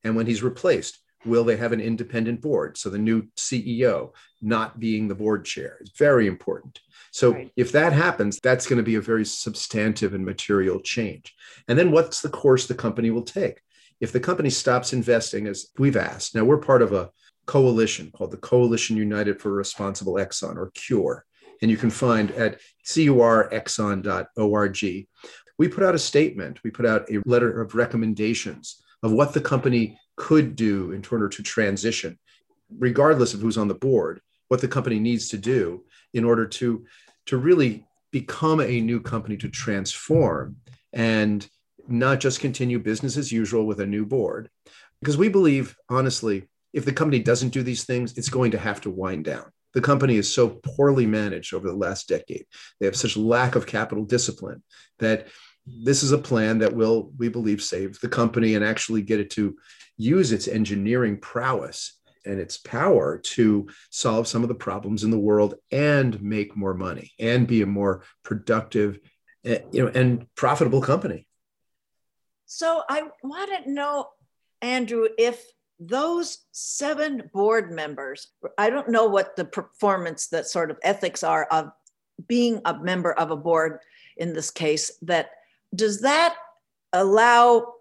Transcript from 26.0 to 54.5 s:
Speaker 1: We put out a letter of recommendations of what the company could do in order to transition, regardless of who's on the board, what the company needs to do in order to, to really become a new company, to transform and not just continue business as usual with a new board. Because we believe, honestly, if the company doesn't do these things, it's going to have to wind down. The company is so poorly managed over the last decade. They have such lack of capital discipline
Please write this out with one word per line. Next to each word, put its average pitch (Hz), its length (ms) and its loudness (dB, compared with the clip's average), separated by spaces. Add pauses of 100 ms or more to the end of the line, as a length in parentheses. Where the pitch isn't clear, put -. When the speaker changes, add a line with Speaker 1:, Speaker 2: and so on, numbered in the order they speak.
Speaker 1:
We 110 80 -6
put 120 160 0
out 110 240 0
a 104 160 0
letter 120 340 2
of 107 140 -8
recommendations 110 1040 -2 (220)
of 110 80 2
what 143 220 4
the 147 80 0
company 123 580 0 (160)
could 143 400 2
do 101 360 0
in 98 200 -10
order 107 180 -2
to - 140 -12
transition, 101 720 -2 (600)
regardless 131 560 4
of 101 80 -8
who's 110 160 0
on 104 100 0
the 95 80 0
board, 104 460 0 (260)
what 127 140 0
the 139 60 -2
company 123 320 -2
needs 113 300 -2
to 110 80 -8
do 98 460 -2 (300)
in 117 100 0
order 113 220 2
to, 120 400 -4 (400)
to 135 120 -2
really 139 480 2 (260)
become 156 480 0
a 120 220 0
new 117 180 0
company, 110 380 -6
to 107 120 -8
transform 98 1080 -4 (360)
and 107 540 0 (400)
not 127 320 2
just 131 200 -2
continue 123 380 -2
business 113 400 -4
as 139 140 -6
usual 113 340 0
with 104 140 -4
a 98 60 -2
new 104 200 -2
board. 113 440 -4 (500)
Because 147 180 -2
we 208 120 4
believe, 156 460 4 (140)
honestly, 113 580 0 (260)
if 135 120 -4
the 139 80 -2
company 147 260 2
doesn't 123 300 2
do 127 140 -4
these 120 220 -6
things, 123 320 -4
it's 117 120 -6
going 127 220 2
to 107 80 -2
have 101 220 -4
to 107 80 -6
wind 92 360 -6
down. 62 260 -8 (220)
The 123 80 2
company 135 360 4
is 101 140 0
so 120 180 4
poorly 135 580 2
managed 104 460 -2
over 92 140 -6
the 87 80 -4
last 95 320 -6
decade. - 380 -6 (340)
They 98 60 -2
have 95 100 0
such 107 220 -2
lack 120 380 2
of 117 100 0
capital 107 380 -4
discipline - 580 -4 (380)